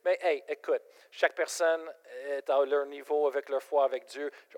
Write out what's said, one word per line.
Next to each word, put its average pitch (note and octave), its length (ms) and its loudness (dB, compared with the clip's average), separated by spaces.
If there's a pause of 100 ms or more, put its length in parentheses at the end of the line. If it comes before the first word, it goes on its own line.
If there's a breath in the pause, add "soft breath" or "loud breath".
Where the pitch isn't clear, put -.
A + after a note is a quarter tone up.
Mais F3+ 180 2
hey, D#3 260 2
écoute, D3+ 340 -2 (280 soft breath)
chaque - 240 2
personne E3 580 0 (340)
est C#3 220 -4
à C#3 160 4
leur C#3 220 2
niveau C#3+ 420 -2
avec C#3 200 -4
leur C3+ 140 -2
foi C#3+ 220 2
avec B2+ 220 -2
Dieu. C#3+ 240 -8 (280 loud breath)